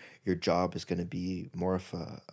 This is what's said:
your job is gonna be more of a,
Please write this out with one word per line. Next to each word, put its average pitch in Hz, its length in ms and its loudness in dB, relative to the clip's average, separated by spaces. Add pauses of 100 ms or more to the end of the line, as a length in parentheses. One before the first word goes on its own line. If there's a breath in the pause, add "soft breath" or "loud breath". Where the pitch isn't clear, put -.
(260 loud breath)
your 92 100 4
job 87 400 4
is 85 80 -4
gonna 87 220 0
be 90 480 -2
more 90 220 2
of - 180 -4
a, 78 280 -8 (120)